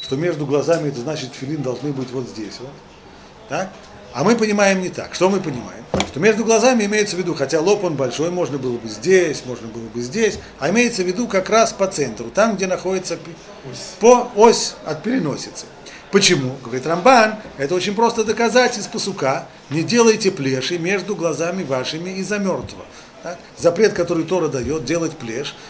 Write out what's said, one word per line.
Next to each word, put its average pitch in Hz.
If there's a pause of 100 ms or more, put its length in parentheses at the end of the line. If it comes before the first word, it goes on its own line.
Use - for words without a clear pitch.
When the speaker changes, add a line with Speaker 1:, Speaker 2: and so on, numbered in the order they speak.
Speaker 1:
что 135
между 151
глазами 147
это 120
значит, 131
тфилин 143
должны 127
быть 131
вот 123
здесь. 104
Вот. 127 (800)
Так? 180 (420)
А 127
мы 220
понимаем 202
не 180
так. -
Что 180
мы 196
понимаем? 123 (240)
Что -
между 208
глазами 226
имеется 202
в 175
виду, 175
хотя 139
лоб 185
он 165
большой, 139
можно 151
было 123
бы 110
здесь, 151
можно 117
было 113
бы 110
здесь, 185 (220)
а 143
имеется 233
в 180
виду 190
как 190
раз 220
по 196
центру, 120
там, 208
где 185
находится 180
пи-, 156 (360)
Speaker 2:
Ось. - (200)
Speaker 1:
по 240
ось 220 (100)
от 151
переносицы. 165 (460)
Почему? 151
Говорит 127
Рамбан, 214 (220)
это 139
очень 185
просто 226
доказать 233
из 202
пасука. 165 (220)
«Не 160
делайте 220
плеши 135
между 185
глазами 165
вашими 165
из-за 202
мёртвого». 139 (380)
Так? 175 (200)
Запрет, 180
который 170
Тора 160
даёт, 135
делать 160
плешь, 123 (140)